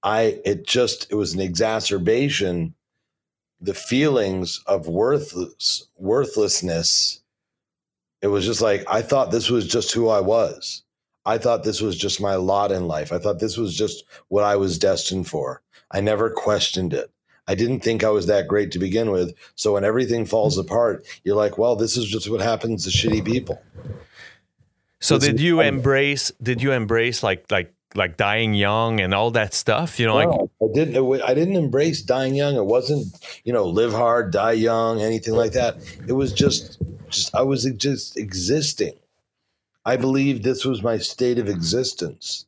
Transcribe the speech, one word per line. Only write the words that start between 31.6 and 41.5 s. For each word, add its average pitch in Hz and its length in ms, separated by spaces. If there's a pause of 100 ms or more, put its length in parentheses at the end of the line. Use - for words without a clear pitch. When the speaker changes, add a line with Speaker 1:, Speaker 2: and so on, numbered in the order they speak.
Speaker 1:
dying 131 320
young. 143 200
It 107 120
wasn't, 127 400 (380)
you 120 80
know, 110 120
live 104 280
hard, 117 380
die 104 220
young, 113 480
anything 110 320
like 113 200
that. 123 260 (280)
It 123 60
was 135 220
just, - 440 (300)
just, - 260
I 110 60
was 131 240 (140)
just 131 400
existing. 104 720 (960)
I 123 100
believed 131 460
this 127 240
was 120 160
my 113 160
state 123 400
of 104 100
existence. 87 1000